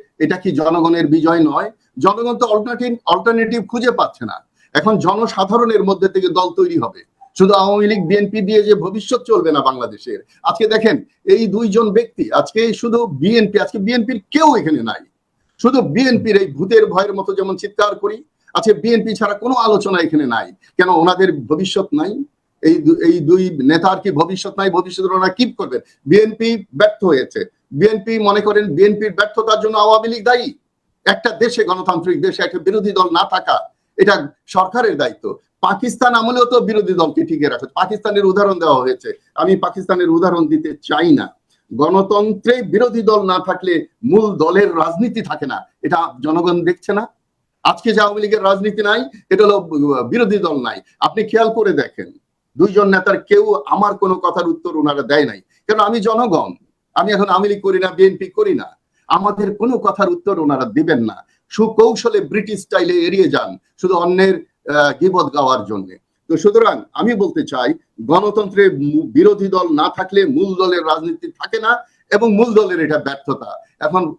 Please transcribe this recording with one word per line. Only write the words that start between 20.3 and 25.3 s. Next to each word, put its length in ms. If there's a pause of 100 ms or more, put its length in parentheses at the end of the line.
কেন, 120
ওনাদের 420
ভবিষ্যৎ 640
নাই? 300 (380)
এই 200
দু-, 240
এই 140
দুই 440
নেতার 360
কি 120
ভবিষ্যৎ 460
নাই? 120
ভবিষ্যৎ 360
ওনারা 280